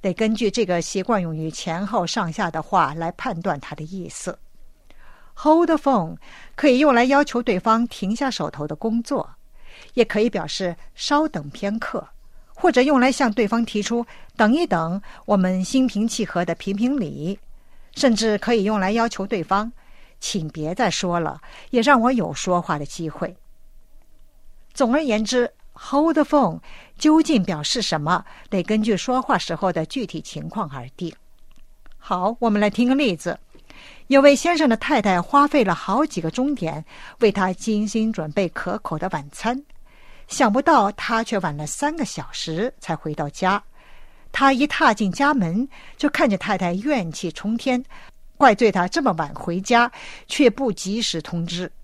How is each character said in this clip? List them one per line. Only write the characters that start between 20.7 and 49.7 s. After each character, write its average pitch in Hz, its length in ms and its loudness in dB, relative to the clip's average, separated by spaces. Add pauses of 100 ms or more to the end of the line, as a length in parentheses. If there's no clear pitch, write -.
再 214 160 2
说 175 300 -2
了， 156 200 -6 (300)
也 247 100 2
让 254 200 6
我 233 100 4
有 185 240 -2
说 175 260 0
话 170 160 -2
的 147 80 -6
机 160 240 -8
会”。 175 280 -8 (1400)
总 233 180 2
而 294 80 4
言 220 240 0
之， 240 240 0 (260)
Hold 302 400 0
the 302 100 4
phone 214 360 2 (380)
究 311 220 6
竟 311 220 4
表 160 200 -4
示 214 200 -2
什 160 180 0
么， 160 240 0 (240)
得 190 140 0
根 214 200 2
据 214 140 2
说 254 240 0
话 254 180 0
时 - 160 -4
候 180 180 0
的 160 140 -2
具 233 200 -6
体 - 140 -10
情 151 280 -12
况 190 220 -6
而 131 260 -12
定。 165 160 -8 (840)
好， 190 400 -2
我 233 120 2
们 208 100 2
来 208 80 4
听 240 200 2
个 262 60 4
例 262 220 0
子。 - 220 -6 (720)
有 269 120 6
位 285 160 10
先 349 200 0
生 302 120 4
的 226 80 4
太 262 240 0
太 190 200 2
花 285 260 4
费 285 180 4
了 185 100 2
好 214 300 0
几 302 160 -6
个 160 100 -4
钟 277 240 -2
点 160 300 -6 (360)
为 214 120 4
他 185 200 0
精 214 360 -2
心 220 240 0
准 156 200 -6
备 185 180 0
可 - 280 -6
口 - 200 -6
的 175 140 -4
晚 147 200 -6
餐， 247 280 -4 (680)
想 233 240 2
不 247 80 2
到 247 320 4
他 226 320 -2
却 220 140 -2
晚 165 180 -4
了 147 100 -8
三 294 300 -4
个 302 80 -2
小 - 260 -10
时 175 480 -6
才 - 160 -6
回 151 200 -6
到 147 160 -4
家。 190 320 0 (680)
他 269 220 4
一 269 140 2
踏 294 260 2
进 208 180 0
家 285 220 2
门， 214 360 0 (280)
就 294 120 0
看 302 200 2
见 196 100 2
太 202 180 -2
太 180 180 -2
怨 208 360 -2
气 165 220 -6
冲 220 240 -4
天， 247 260 0 (540)
怪 247 180 8
罪 214 160 4
他 185 180 0
这 320 140 -2
么 262 100 2
晚 151 220 -4
回 170 260 -6
家， 240 300 4 (360)